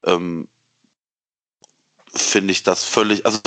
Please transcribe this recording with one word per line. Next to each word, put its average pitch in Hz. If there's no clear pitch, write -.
ähm, 87
finde 98
ich -
das 92
völlig, 107
also 107